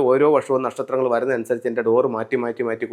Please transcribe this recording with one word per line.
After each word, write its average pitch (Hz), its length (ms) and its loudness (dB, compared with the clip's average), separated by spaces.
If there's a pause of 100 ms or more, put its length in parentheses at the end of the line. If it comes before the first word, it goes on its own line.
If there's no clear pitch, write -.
ഓരോ 139 260 4
വർഷവും 131 320 0
നക്ഷത്രങ്ങൾ 131 480 -4
വരുന്നതനുസരിച്ച് 120 560 -2
എൻ്റെ 117 180 -4
ഡോർ 123 260 4
മാറ്റി, 113 300 -2
മാറ്റി, 120 240 -4
മാറ്റി 113 240 -4